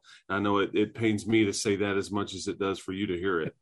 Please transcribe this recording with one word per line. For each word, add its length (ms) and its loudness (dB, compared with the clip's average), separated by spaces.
I 120 -2
know 180 2
it, 160 0
it 200 2
pains 320 0
me 200 6
to 80 2
say 240 0
that 180 0
as 160 -2
much 220 -2
as 140 -8
it 120 -4
does 200 -2
for 120 -8
you 160 -2
to 100 -2
hear 240 0
it. 200 -4